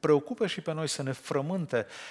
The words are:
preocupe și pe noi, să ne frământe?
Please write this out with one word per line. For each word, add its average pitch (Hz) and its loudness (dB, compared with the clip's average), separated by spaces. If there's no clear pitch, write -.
preocupe 151 4
și 180 -4
pe 165 -4
noi, 156 -2
să - -4
ne 135 -2
frământe? 147 0